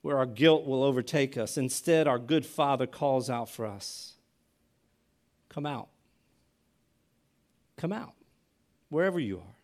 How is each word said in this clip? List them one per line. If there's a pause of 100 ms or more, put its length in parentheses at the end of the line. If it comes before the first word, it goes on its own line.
where
our
guilt
will
overtake
us.
Instead,
our
good
Father
calls
out
for
us, (1400)
"Come
out. (1900)
Come
out, (760)
wherever
you
are."